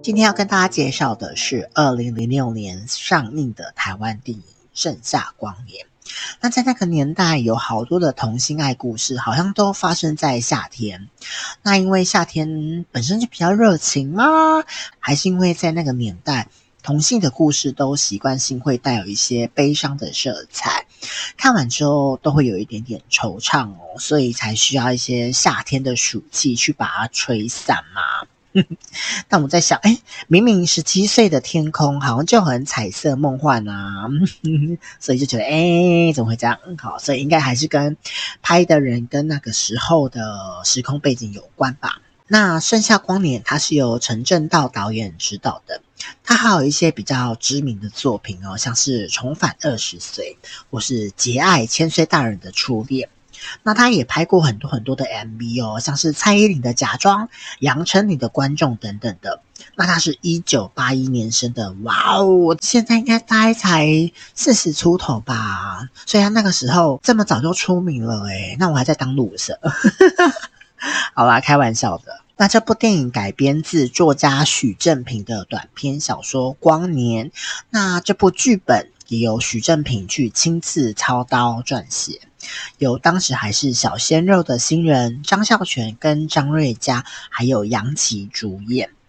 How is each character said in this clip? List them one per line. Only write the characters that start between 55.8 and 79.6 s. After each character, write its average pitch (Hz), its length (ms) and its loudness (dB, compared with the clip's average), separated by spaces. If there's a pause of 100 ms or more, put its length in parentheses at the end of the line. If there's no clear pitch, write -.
是 156 160 0
蔡 202 240 2
依 208 140 6
林 151 140 0
的 120 120 0
《假 - 220 -2
装》、 202 300 2 (340)
杨 139 240 0
丞 202 240 2
琳 175 80 2
的 120 160 -2
《观 139 240 -2
众》 131 220 0
等 104 200 -10
等 110 220 -6
的。 - 220 -8 (340)
那 185 80 0
他 175 140 2
是 - 240 -2
一 170 180 0
九 117 340 0
八 131 200 0
一 131 120 0
年 117 240 -2
生 120 220 -2
的， 107 180 -6 (120)
哇 120 340 0
哦， 180 460 6
现 233 240 2
在 226 100 4
应 226 80 2
该 226 140 4
大 220 260 2
概 226 80 6
才 160 580 2 (240)
四 - 200 4
十 165 180 0
出 170 240 4
头 120 240 -2
吧， 101 640 -6 (200)
所 214 120 2
以 202 40 6
他 202 80 4
那 220 100 2
个 196 100 2
时 131 200 -2
候 311 340 4
这 247 100 6
么 214 100 2
早 120 180 0
就 165 100 0
出 180 260 0
名 160 240 -2
了 113 220 -4
诶， 98 340 -8
那 170 120 2
我 151 40 0
还 127 100 2
在 160 100 2
当 131 200 -2
路 120 160 0
人。 - 280 -8 (760)
<laughs> - 800 -8
好 120 120 4
啦， 120 120 6
开 143 200 4
玩 117 160 2
笑 95 240 -2
的。 - 240 -18 (160)
那 196 100 6
这 226 100 6
部 220 160 2
电 220 200 2
影 131 160 0
改 101 220 -4
编 143 300 2
自 151 240 2
作 151 280 4
家 139 300 2
许 - 300 0
正 139 300 2
平 110 200 -6
的 104 200 -6
短 - 300 -10
篇 139 260 -6
小 - 220 -6
说 131 360 -4
《光 170 340 2
年》， 120 360 0 (400)
那 190 320 0
这 196 140 0
部 190 160 6
剧 233 260 2
本 - 340 0 (180)
也 117 100 -2
由 113 220 2
许 113 200 -4